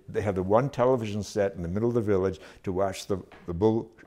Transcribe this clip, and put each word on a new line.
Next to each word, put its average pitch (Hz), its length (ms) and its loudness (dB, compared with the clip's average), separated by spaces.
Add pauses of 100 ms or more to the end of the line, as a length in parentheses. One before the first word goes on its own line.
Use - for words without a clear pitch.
they 110 140 -4
had 101 140 0
the 95 80 0
one 110 260 4
television 110 540 0
set 98 320 -2
in 87 60 -8
the 82 60 -4
middle 107 220 0
of 117 60 0
the 120 60 2
village 95 380 0 (240)
to 98 80 -4
watch 95 360 -2
the, 95 140 -2 (260)
the 90 60 -4
bull, 110 380 2 (160)